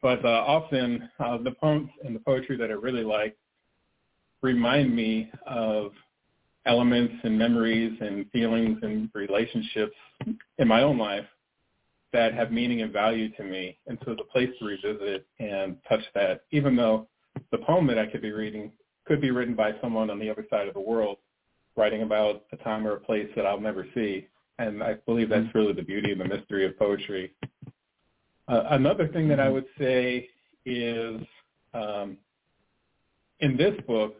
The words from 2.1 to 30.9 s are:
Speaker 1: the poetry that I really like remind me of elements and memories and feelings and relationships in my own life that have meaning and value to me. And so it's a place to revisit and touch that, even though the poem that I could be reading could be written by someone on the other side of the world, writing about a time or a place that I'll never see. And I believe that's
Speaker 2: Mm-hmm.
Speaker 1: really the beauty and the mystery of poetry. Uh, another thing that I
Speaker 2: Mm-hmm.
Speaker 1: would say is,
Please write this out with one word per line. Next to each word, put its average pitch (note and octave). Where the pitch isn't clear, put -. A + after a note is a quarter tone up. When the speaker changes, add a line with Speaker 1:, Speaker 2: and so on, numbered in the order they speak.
Speaker 1:
the A2
poetry B2+
that A2+
I A2
really A#2
like G#2+
remind B2+
me A2
of G#2+
elements A#2+
and A2
memories A2+
and G2+
feelings A2+
and G#2+
relationships G#2+
in C3
my A2+
own C#3+
life G#2
that A2+
have A#2
meaning A#2+
and G#2
value A2
to G#2+
me. F#2
And A#2
so B2+
it's A2
a -
place B2+
to A2+
revisit G2+
and G2
touch A2
that, F#2
even C#3+
though A2
the A2+
poem E3
that A#2
I G#2+
could A2
be A2
reading G#2+
could D3
be C#3
written B2
by G#2+
someone A2+
on G2+
the G#2+
other G#2+
side G2+
of F#2+
the G2
world, G#2+
writing G#2+
about G#2+
a -
time A2
or G#2+
a G2+
place G#2+
that G#2+
I'll G2+
never G2+
see. G2+
And G#2+
I A2+
believe A2+
that's G#2+
Speaker 2:
Mm-hmm. A2+
Speaker 1:
really G#2+
the F2
beauty G2+
and F#2
the F#2
mystery G2
of -
poetry. G2
Uh, A#2
another D3+
thing D#3+
that C#3+
I C#3
Speaker 2:
Mm-hmm. C3+
Speaker 1:
would C3+
say B2+
is, A#2